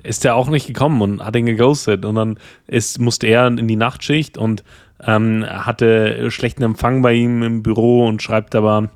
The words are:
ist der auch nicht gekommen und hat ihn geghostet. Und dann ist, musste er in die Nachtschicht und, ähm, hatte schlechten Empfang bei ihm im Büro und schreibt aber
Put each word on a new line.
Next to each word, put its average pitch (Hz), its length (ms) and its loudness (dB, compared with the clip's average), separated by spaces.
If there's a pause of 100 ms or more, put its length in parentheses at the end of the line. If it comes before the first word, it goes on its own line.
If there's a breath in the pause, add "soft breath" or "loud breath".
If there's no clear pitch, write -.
ist - 220 -6
der 120 100 0
auch 123 140 0
nicht 151 180 -2
gekommen 131 340 0
und 101 240 -2
hat 110 120 -8
ihn 117 80 0
geghostet. 117 580 0
Und 107 120 -4
dann 110 220 -2 (300 loud breath)
ist, 120 320 -4
musste 120 280 -2
er 120 200 4
in 120 220 0
die 110 80 0
Nachtschicht 143 600 -2
und, 110 280 -4 (360 soft breath)
ähm, 110 460 0
hatte 113 840 0
schlechten - 340 -4
Empfang 123 380 0
bei 123 120 4
ihm 120 280 0
im 113 220 -2
Büro 117 420 4
und 110 160 -2
schreibt 110 320 -4
aber 107 420 2